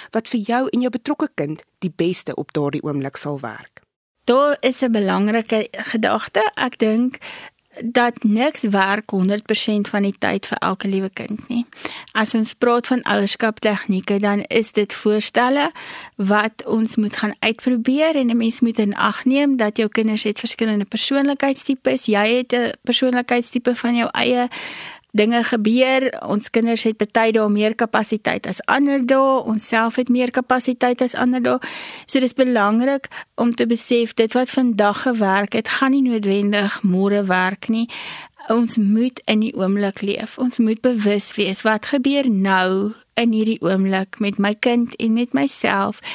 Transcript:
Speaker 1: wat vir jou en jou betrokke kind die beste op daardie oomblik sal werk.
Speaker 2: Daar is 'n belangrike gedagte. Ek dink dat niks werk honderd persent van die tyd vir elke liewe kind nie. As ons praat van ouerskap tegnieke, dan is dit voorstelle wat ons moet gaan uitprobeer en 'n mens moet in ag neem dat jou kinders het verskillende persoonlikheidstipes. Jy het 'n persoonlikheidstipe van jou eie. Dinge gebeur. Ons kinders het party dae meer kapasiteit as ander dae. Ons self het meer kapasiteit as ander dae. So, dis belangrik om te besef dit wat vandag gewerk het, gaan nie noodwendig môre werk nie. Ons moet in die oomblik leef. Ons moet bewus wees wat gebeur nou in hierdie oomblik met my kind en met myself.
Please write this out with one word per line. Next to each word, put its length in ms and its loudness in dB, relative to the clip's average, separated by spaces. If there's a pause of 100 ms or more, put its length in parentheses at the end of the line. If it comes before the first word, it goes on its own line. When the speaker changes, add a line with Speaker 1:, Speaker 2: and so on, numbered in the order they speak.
(100)
Speaker 1:
wat 180 -4
vir 120 -2
jou 300 -2
en 100 0
jou 100 0
betrokke 440 -4
kind 280 -6 (220)
die 120 -4
beste 380 -2
op 180 -8
daardie 300 -2
oomblik 340 -6
sal 240 -6
werk. 420 -14 (420)
Speaker 2:
Daar 360 4
is 220 0
'n 100 2
belangrike 800 0
gedagte. 840 -2
Ek 240 -4
dink 400 2 (640)
dat 400 0
niks 400 2
werk 480 0
honderd 360 0
persent 420 0
van 140 0
die 160 0
tyd 280 -2
vir 120 -6
elke 300 -2
liewe 220 -2
kind 380 -10
nie. 160 -4 (480)
As 220 0
ons 200 -2
praat 320 2
van 160 0
ouerskap 580 0
tegnieke, 640 0
dan 260 0
is 240 0
dit 200 0
voorstelle 800 0 (460)
wat 500 0
ons 300 0
moet 200 0
gaan 220 -4
uitprobeer 760 0
en 140 2
'n 60 2
mens 240 0
moet 180 2
in 180 0
ag 280 -2
neem 320 2
dat 200 0
jou 120 0
kinders 340 0
het 160 -2
verskillende 460 -2
persoonlikheidstipes. 1200 0
Jy 300 2
het 160 -2
'n 200 0 (100)
persoonlikheidstipe 920 0
van 220 -2
jou 160 0
eie. 360 0 (680)
Dinge 320 4
gebeur. 640 2 (180)
Ons 240 -2
kinders 320 0
het 160 0
party 380 2
dae 120 4
meer 300 2
kapasiteit 720 -2
as 160 -6
ander 400 2
dae. 400 4
Ons 240 -2
self 300 0
het 100 -2
meer 240 2
kapasiteit 720 0
as 80 -6
ander 280 0
dae. 180 2 (500)
So, 80 0
dis 160 0
belangrik 720 2 (320)
om 160 2
te 160 0
besef 480 0
dit 160 0
wat 160 0
vandag 560 2
gewerk 480 0
het, 240 -2
gaan 160 2
nie 80 4
noodwendig 800 0
môre 480 2
werk 400 0
nie. 160 0 (640)
Ons 260 2
moet 540 2
in 160 2
die 80 -6
oomblik 480 -2
leef. 400 -6
Ons 160 -2
moet 240 0
bewus 560 0
wees 240 -2
wat 320 0
gebeur 320 2
nou 640 2 (220)
in 180 2
hierdie 300 0
oomblik 560 0
met 240 -2
my 120 0
kind 420 0
en 160 0
met 200 0
myself. 680 -2 (140)